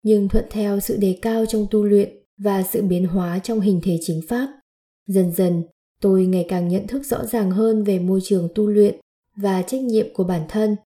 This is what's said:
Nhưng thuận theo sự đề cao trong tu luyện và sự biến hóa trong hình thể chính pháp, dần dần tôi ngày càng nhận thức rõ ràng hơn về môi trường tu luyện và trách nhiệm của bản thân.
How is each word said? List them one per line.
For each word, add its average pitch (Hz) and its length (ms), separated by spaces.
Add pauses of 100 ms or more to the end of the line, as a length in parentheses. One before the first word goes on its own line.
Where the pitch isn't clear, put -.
Nhưng 208 260
thuận 208 220
theo 202 300
sự - 160
đề 190 260
cao 226 240
trong 220 240
tu 214 140
luyện 202 240 (300)
và 196 240
sự 185 200
biến 180 240
hóa 175 320
trong 220 220
hình 190 220
thể 175 180
chính 160 280
pháp, 247 200 (580)
dần 185 260
dần 175 300 (380)
tôi 190 260
ngày 185 220
càng 175 200
nhận 190 180
thức 269 200
rõ - 180
ràng 214 260
hơn 214 340
về 196 140
môi 185 240
trường 180 320
tu 214 120
luyện 208 340 (360)
và 190 260
trách 262 180
nhiệm 220 340
của 185 100
bản 175 240
thân. 214 280 (120)